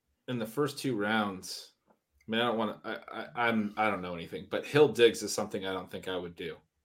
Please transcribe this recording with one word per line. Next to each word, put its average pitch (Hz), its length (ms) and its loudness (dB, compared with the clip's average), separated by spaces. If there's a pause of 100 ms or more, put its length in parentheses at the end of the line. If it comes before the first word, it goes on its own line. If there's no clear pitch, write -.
(280)
in 127 100 -4
the 110 80 -2
first 139 320 -2
two 131 180 -2
rounds. 101 760 -2 (200)
I - 380 -20
mean, 113 140 0
I 123 40 2
don't 113 120 0
wanna, 107 280 -2
I, 110 120 -6 (140)
I, 113 360 -2
I'm, 107 300 2
I 107 120 4
don't 92 140 -2
know 90 100 -6
anything, 82 380 -8
but 104 120 -2
Hill 143 260 6
Diggs 110 340 6
is 101 100 -4
something 101 320 -4
I 95 80 -2
don't 90 160 -6
think 92 180 -10
I 92 100 -2
would 87 180 -8
do 90 200 -8 (300)